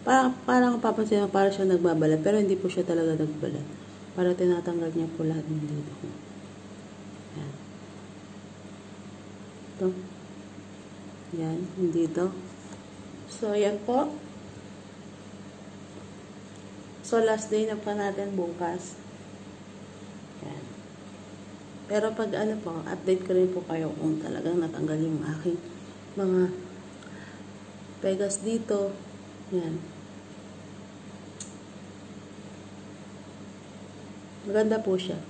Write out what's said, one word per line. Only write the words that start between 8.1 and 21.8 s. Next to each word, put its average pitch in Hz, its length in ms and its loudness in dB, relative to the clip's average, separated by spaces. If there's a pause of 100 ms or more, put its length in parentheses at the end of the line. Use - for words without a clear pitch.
Ito. 185 220 0 (1500)
Ayan, 165 240 0 (220)
yung 175 100 6
dito. 165 340 4 (1080)
So, 208 240 0
ayan 208 320 6
po. 262 240 4 (3000)
So, - 240 4
last 220 240 4
day 214 160 4
na 214 160 0
pa 208 160 0
natin 202 400 0
bukas. 170 560 -2 (1500)
Ayan. - 260 -10 (1200)